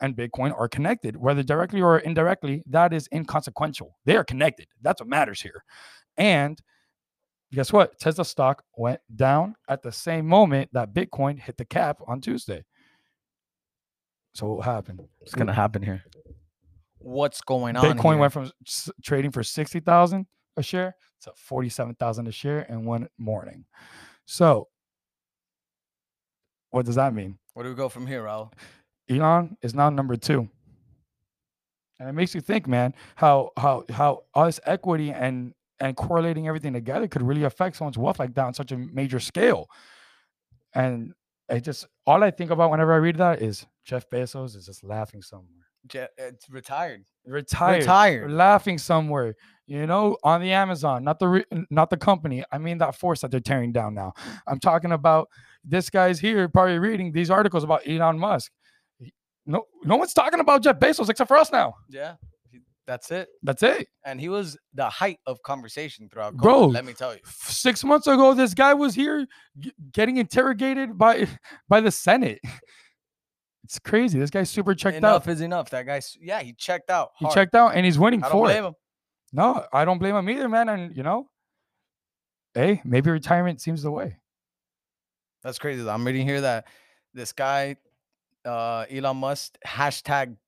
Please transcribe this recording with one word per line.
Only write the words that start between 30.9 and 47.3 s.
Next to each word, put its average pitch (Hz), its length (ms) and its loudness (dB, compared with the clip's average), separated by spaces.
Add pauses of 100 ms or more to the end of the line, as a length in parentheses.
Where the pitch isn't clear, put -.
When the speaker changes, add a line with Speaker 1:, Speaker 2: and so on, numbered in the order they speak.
Speaker 1:
And 127 100 -14
it 139 40 -10
makes 170 220 -2
you 175 60 -6
think, 202 280 -2
man, 123 260 0 (220)
how, 143 400 4
how, 131 340 0
how 135 340 0 (100)
all 151 120 4
this 165 180 -2
equity 165 460 -2
and, 127 440 -6 (260)
and 135 160 -4
correlating 165 500 -2
everything 156 260 -6
together 127 360 -4
could 139 140 -4
really 139 220 0
affect 175 320 -4
someone's 139 220 -8
wealth 139 220 -2
like 127 140 -6
that 135 100 0
on 123 100 -6
such 139 160 -10
a 135 60 -8
major 131 420 -6
scale. 180 500 0 (1080)
And 127 400 -4 (360)
I 117 80 0
just, 135 280 -10 (200)
all 165 160 6
I 208 80 4
think 170 200 -6
about 165 200 2
whenever 160 220 2
I 160 60 6
read 160 180 2
that 170 260 2
is 107 240 -6 (180)
Jeff - 260 -8
Bezos 127 440 -8
is 92 120 -20
just 98 180 -20
laughing 104 380 -10
somewhere. 87 420 -20 (220)
Speaker 2:
Je-, 127 200 -12 (120)
it's 127 320 -16
retired. 131 560 -10 (180)
Speaker 1:
Retired. 156 560 0